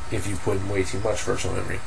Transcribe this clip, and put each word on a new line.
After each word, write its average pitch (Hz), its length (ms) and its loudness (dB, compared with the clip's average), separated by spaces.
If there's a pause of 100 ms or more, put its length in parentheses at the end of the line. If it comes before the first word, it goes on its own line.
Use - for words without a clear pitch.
(120)
if 95 160 0
you 98 80 0
put 101 220 0
in 98 120 0
way 98 140 2
too 95 160 -2
much 104 220 0
virtual 92 320 0
memory. 95 340 -2